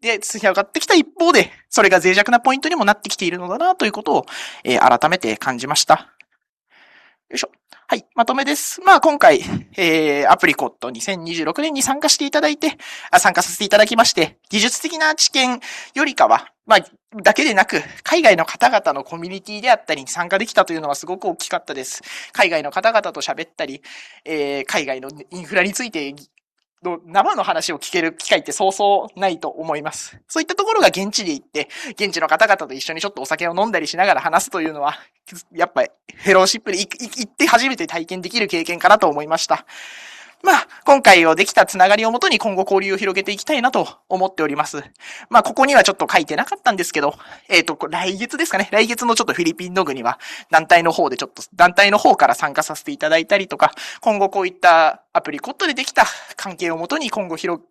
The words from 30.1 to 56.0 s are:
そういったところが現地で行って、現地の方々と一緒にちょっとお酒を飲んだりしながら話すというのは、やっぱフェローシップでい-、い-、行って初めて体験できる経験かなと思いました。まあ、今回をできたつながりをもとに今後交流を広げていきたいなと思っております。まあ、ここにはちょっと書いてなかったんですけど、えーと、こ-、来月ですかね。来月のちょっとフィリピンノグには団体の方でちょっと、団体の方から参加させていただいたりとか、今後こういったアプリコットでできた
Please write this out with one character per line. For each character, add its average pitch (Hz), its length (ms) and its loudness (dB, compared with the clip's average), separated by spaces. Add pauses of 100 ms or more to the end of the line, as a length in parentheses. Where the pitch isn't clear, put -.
そ 320 120 -4
う - 20 -2
い - 20 -2
っ - 20 -20
た 359 80 -6
と 403 100 -2
こ 440 100 -2
ろ 403 80 2
が 208 60 8
現 196 200 -2
地 208 160 -4
で 165 80 -4
行 139 100 -8
っ - 40 -20
て、 - 240 -8 (220)
現 196 200 -4
地 170 80 -4
の 160 80 -2
方 165 180 4
々 202 120 4
と 131 160 -10
一 135 80 -12
緒 165 100 -10
に 160 80 -8
ち 196 60 -4
ょ 202 40 -4
っ - 40 -20
と 131 80 -10
お - 20 -8
酒 160 240 -4
を 170 100 -6
飲 214 80 0
ん 226 60 -6
だ 170 80 0
り 156 60 -8
し 170 100 -8
な 180 80 2
が 196 80 4
ら 131 80 2
話 165 240 0
す - 60 -12
と 180 100 -6
い 160 80 -2
う 156 60 -8
の 143 80 -8
は、 147 160 -4 (560)
や 165 100 0
っ - 80 -10
ぱ 131 100 -2
フ - 480 -6
ェ 190 40 6
ロ 190 80 8
ー 190 40 4
シ 220 120 -2
ッ - 20 -12
プ 214 120 -10
で 180 60 -4
い-、 202 40 -4
い-、 190 40 -6 (140)
行 247 220 -10
っ 208 40 -8
て - 200 -2
初 247 220 2
め 254 80 -4
て 165 100 -6
体 170 180 -8
験 185 160 -10
で 180 80 -10
き 233 100 -4
る 208 80 0
経 170 180 -4
験 170 140 -6
か 180 120 0
な 214 80 4
と 190 100 2
思 147 140 -2
い 151 40 -8
ま 165 120 -2
し - 80 -4
た。 - 180 -2 (760)
ま 370 120 4
あ、 - 160 2 (160)
今 277 180 6
回 180 240 6
を 160 80 6
で 190 120 0
き - 60 -8
た 190 140 4
つ - 100 -10
な 185 120 6
が 208 80 4
り 220 100 0
を 226 60 0
も 240 80 -2
と 285 80 2
に 214 100 0
今 202 160 -2
後 185 80 -2
交 190 180 0
流 196 140 -2
を - 20 -4
広 196 200 -2
げ 190 80 -4
て 202 80 -6
い 202 60 -6
き - 40 -10
た 311 120 -2
い 254 60 -2
な 254 120 0
と 180 160 0 (200)
思 185 160 -2
っ 190 80 -4
て 160 120 -2
お - 20 0
り 143 80 -2
ま 151 120 -2
す。 143 180 -10 (460)
ま 226 100 8
あ、 - 20 2
こ 226 100 -2
こ 262 140 2
に 285 80 0
は 214 80 8
ち - 80 4
ょ 190 40 0
っ - 20 -20
と - 120 -2
書 190 100 2
い 156 80 -2
て 151 100 -6
な 247 80 -2
か - 120 -8
っ - 60 -18
た 247 80 2
ん 202 60 0
で 175 80 -2
す - 80 -10
け 151 80 -2
ど、 143 160 -2 (320)
え 180 100 4
ー 160 60 2
と、 160 100 -4
こ-、 147 160 -10
来 185 260 -6
月 233 200 -8
で 320 100 -2
す - 60 -8
か 196 40 -2
ね。 196 140 -2
来 220 160 4
月 233 180 -6
の 226 120 0
ち 233 60 0
ょ - 20 0
っ - 20 -8
と 135 80 -4
フ 175 80 -4
ィ 165 40 0
リ 160 100 -2
ピ 180 120 -10
ン 180 60 -10
ノ 190 80 2
グ 143 120 -2
に 123 100 -10
は 120 160 -2 (320)
団 160 160 4
体 170 160 6
の 170 80 2
方 156 180 0
で 123 60 -6
ち - 80 -6
ょ - 20 -14
っ - 60 -14
と、 - 100 -18 (140)
団 175 180 6
体 202 160 6
の 208 80 4
方 - 160 4
か - 140 4
ら - 80 2
参 143 180 -4
加 151 80 -2
さ 156 140 -6
せ - 80 -16
て 147 80 -8
い 139 60 -10
た 151 100 -2
だ 160 100 4
い 165 80 -2
た 202 100 0
り 190 120 -2
と 151 80 -8
か、 151 160 2 (280)
今 208 200 0
後 196 100 0
こ 196 120 -2
う 180 40 -2
い 185 40 -4
っ 185 40 -20
た 165 480 4 (100)
ア 170 100 0
プ 151 100 -10
リ 147 80 -10
コ 240 100 -12
ッ - 40 -8
ト 381 120 -4
で 285 80 -2
で 262 100 -6
き - 60 -8
た 247 160 4 (300)